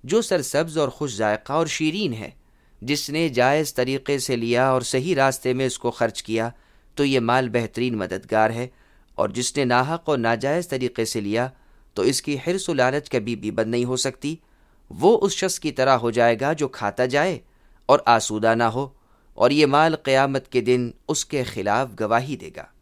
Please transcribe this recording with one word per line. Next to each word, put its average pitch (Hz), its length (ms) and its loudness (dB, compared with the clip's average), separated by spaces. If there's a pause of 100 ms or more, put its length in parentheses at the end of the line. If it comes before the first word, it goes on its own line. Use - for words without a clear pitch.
جو 208 180 2
سرسبز 160 560 -2
اور 143 100 2
خوش 127 280 -8
ذائقہ 107 360 -2
اور 160 140 0
شیرین 156 460 -2
ہے۔ 110 180 -10 (500)
جس 143 300 -4
نے 160 180 0
جائز 135 460 2
طریقے 131 440 -2
سے 123 180 -2
لیا 120 320 2
اور 131 140 2
صحیح 135 320 -2
راستے 135 380 0
میں 131 140 0
اس 127 120 -4
کو 120 120 -2
خرچ 113 320 -2
کیا 110 280 -2 (440)
تو 143 100 0
یہ 135 160 2
مال 120 280 2
بہترین 117 500 -2
مددگار 107 520 0
ہے، 120 180 -6 (460)
اور 101 140 0
جس 120 280 -4
نے 139 80 2
ناحق 131 440 0
اور 147 100 2
ناجائز 127 500 -2
طریقے 123 360 -4
سے 110 160 -4
لیا 110 280 -2 (460)
تو 98 80 -2
اس 135 200 2
کی 143 140 -4 (100)
حرص 185 220 -4
و 170 60 -2
لالچ 135 360 0
کبھی 117 260 -2
بھی 104 140 -6
بند 110 200 -2
نہیں 120 140 0
ہو 127 120 -4
سکتی۔ 139 400 -6 (540)
وہ 175 320 4
اس 196 100 0
شخص - 280 -4
کی 151 120 -4
طرح 131 240 4
ہو 117 140 0
جائے 117 300 4
گا 139 120 0
جو 151 160 -2
کھاتا 113 380 -2
جائے 147 320 0 (480)
اور 143 200 6
آسودہ 110 480 2
نہ 117 80 0
ہو، 120 260 -2 (460)
اور 127 160 4
یہ 147 160 6
مال 156 300 4
قیامت 135 520 0
کے 127 120 2
دن 123 300 2 (180)
اس 147 160 -2
کے 139 180 -4
خلاف 110 460 -2 (120)
گواہی 120 360 0
دے 78 200 -14
گا۔ 80 80 -14 (180)